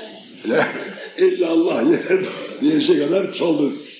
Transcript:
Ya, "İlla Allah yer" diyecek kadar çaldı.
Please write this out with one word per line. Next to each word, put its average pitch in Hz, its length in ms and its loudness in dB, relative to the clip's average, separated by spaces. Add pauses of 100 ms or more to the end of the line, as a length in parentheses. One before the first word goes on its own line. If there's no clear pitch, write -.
(500)
Ya, 143 240 0 (440)
"İlla 175 320 2
Allah 165 320 2
yer" 165 440 2 (360)
diyecek 151 380 4
kadar 175 340 0
çaldı. 151 380 0 (280)